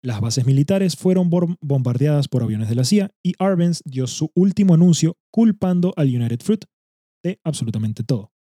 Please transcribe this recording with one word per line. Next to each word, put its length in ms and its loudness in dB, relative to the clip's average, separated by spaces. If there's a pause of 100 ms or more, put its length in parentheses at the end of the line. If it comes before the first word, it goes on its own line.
Las 180 -8
bases 260 -2
militares 500 2
fueron 340 0
bor-, 300 -2
bombardeadas 680 -2
por 140 -2
aviones 260 -4
de 80 -4
la 80 0
cia 260 0 (120)
y 160 -4
Arbenz 460 0
dio 220 -6
su 280 -6
último 400 4
anuncio 440 4 (120)
culpando 680 2
al 120 2
United 320 -2
Fruit 240 -2 (600)
de 200 -6
absolutamente 600 -6
todo. 280 -6 (100)